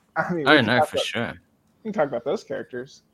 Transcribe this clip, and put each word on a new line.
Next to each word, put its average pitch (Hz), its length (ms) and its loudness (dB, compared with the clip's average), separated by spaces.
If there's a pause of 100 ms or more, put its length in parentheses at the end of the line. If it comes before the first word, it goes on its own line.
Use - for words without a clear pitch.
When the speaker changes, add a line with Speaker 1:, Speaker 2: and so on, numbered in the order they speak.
Speaker 1:
<laughs> - 100 -10
I 165 160 -2
mean, 165 120 -2
we 135 60 4
Speaker 2:
Oh, 151 60 8
Speaker 1:
can 123 100 4
Speaker 2:
no, 123 120 4
Speaker 1:
talk 151 100 2
Speaker 2:
for - 80 -8
Speaker 1:
about, - 100 -2
Speaker 2:
sure. 117 260 -4 (500)
Speaker 1:
we 220 80 -8
can - 20 -10
talk 147 160 0
about 123 160 -6
those - 200 -4
characters. - 580 -12 (120)